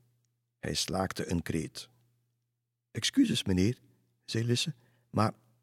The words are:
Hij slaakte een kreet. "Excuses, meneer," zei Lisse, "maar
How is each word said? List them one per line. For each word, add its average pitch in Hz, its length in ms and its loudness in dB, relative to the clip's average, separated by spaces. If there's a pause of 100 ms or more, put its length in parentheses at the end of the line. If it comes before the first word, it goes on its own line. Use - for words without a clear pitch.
(600)
Hij 78 140 -6
slaakte - 580 -4
een 85 100 0
kreet. - 480 -6 (1000)
"Excuses, - 520 2
meneer," 95 360 2 (460)
zei 113 180 -2
Lisse, 123 300 0 (360)
"maar 107 240 2 (300)